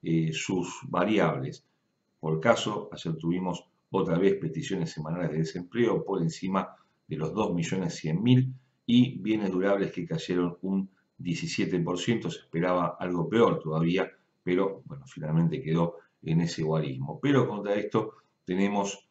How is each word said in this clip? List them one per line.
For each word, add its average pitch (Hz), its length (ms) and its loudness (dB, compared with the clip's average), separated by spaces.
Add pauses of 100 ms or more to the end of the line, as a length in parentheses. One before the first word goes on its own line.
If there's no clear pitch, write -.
eh, 82 320 2
sus - 540 -4
variables. 90 760 0 (560)
Por 80 180 0
caso, 107 540 0
ayer 82 240 -6
tuvimos 85 500 -4 (300)
otra 87 220 2
vez 95 220 4
peticiones 80 500 -4
semanales 80 400 -4
de 76 80 -2
desempleo 87 680 0
por 92 160 -2
encima 92 540 -2 (320)
de 78 100 -6
los 78 160 -4
dos 98 220 0
millones 87 400 -2
cien 78 300 -2
mil 127 280 6 (320)
y 123 360 4
bienes 104 320 0
durables 95 400 2
que 87 120 -6
cayeron 85 580 -2
un 95 280 -2 (260)
diecisiete 85 600 -2
por 87 180 0
ciento. - 320 -2
Se - 120 -8
esperaba 87 580 0
algo 87 300 -2
peor 104 320 4
todavía, 82 500 0 (320)
pero 95 440 0
bueno, 69 200 -14
finalmente 80 560 0
quedó 85 360 0 (240)
en 80 180 2
ese 82 240 -2
guarismo. 73 580 -2
Pero 139 260 4
contra 101 280 -2
esto 110 380 -2 (300)
tenemos 98 680 -2